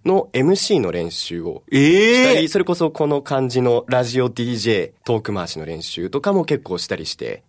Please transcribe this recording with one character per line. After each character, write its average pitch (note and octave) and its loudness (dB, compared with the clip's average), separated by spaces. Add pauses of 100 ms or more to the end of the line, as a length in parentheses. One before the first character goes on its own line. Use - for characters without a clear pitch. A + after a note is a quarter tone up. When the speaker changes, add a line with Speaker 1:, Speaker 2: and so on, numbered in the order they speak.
Speaker 1:
の F#3 2
エ B2+ 2
ム F3 4
シ G3 0
ー - 4
Speaker 2:
う - 4
ん。 - 0
Speaker 1:
の F2+ -2
練 E2+ -4
習 E2+ -8
を D#2+ -8
し - 0
た - 4
り、 G#3+ 6
Speaker 2:
え - 0
ー。 D3+ -2
Speaker 1:
そ G3+ 0
れ F3+ 0
こ F3 0
そ E3 0
こ D#3 -2
の D3 0
感 C3+ -2
じ B2+ 0
の A#2+ 4
ラ B2+ 2
ジ A#2+ -2
オ B2 2
デ A#2 -4
ィ B2 -2
ー A2+ -4
ジ A2 -2
ェ G2 2
ー - -14 (140)
ト A#2 0
ー - -12
ク A2 -6
回 F2 -4
し - -10
の D#2 -10
練 D#2+ -10
習 F2 -8
と C#3+ -4
か G3+ 0
も F3 2
結 D3 -2
構 F2+ -6
し - -8
た G2 -4
り D#2+ -10
し - -10
て - -10